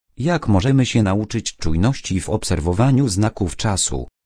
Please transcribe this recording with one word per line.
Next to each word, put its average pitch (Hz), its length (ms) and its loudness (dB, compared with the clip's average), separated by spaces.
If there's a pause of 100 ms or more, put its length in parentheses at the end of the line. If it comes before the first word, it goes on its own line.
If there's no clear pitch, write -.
(180)
Jak 156 300 -2
możemy 120 380 4
się 117 180 2
nauczyć 104 520 -2
czujności 95 680 0
w - 80 -10
obserwowaniu 107 760 0
znaków 98 480 -2
czasu, 67 520 -4 (180)